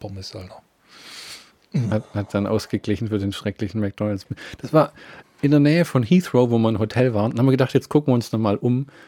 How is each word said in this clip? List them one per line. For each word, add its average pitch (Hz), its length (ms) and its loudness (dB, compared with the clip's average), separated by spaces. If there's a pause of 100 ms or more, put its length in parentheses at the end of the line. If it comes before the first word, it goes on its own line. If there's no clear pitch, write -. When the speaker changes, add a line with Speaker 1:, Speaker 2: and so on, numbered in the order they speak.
Speaker 1:
Pommes, 98 340 -12
Alter. - 280 -16 (1300)
Speaker 2:
Hat, 107 240 -4
hat 101 180 -6
dann 101 140 0
ausgeglichen 107 640 -4
für 104 100 -2
den 98 120 -4
schrecklichen 104 520 -6
McDonald's. 101 420 -4 (380)
Das - 100 -10
war - 220 2 (480)
in 143 80 2
der 147 100 6
Nähe 156 240 4
von 127 180 0
Heathrow, 127 480 4
wo 117 80 4
wir 113 120 4
im 107 80 0
Hotel 117 340 0
waren. 107 200 0
Dann 131 80 -2
haben 135 60 4
wir 135 40 4
gedacht, 131 240 2
jetzt - 160 -2
gucken 147 200 2
wir 127 40 4
uns 120 180 -2
noch 113 80 0
mal 104 160 2
um. 127 300 -2 (200)